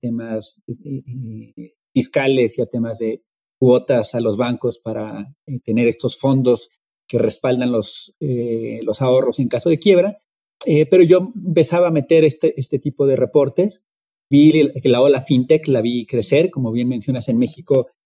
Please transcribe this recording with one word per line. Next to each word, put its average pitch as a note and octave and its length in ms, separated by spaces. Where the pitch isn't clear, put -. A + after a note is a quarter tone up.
temas, A#2 640
eh, C3+ 360
eh, - 180
fiscales C3+ 640
y B2 60
a - 20
temas A#2 320
de A2 240
cuotas B2 540
a A#2+ 40
los A2 160
bancos A#2+ 440
para, A2 560
eh, B2+ 180
tener A#2 240
estos A#2 300
fondos C3 540
que A#2+ 120
respaldan B2 520
los, - 480
eh, A#2 600
los - 200
ahorros C3 360
en B2+ 120
caso B2 200
de D#3+ 80
quiebra. G3 400
Eh, D3+ 220
pero F#3 160
yo F3+ 320
empezaba F3 540
a - 20
meter D#3 320
este, D3+ 360
este C#3 200
tipo C#3+ 260
de C3+ 100
reportes. C#3 680
Vi D3+ 280
el, D3 220
que C#3 80
la B2 120
ola C3+ 200
fintech C#3 460
la B2+ 140
vi A#2+ 260
crecer, C#3 420
como B2 220
bien A#2+ 160
mencionas, B2+ 420
en A#2 80
México B2 520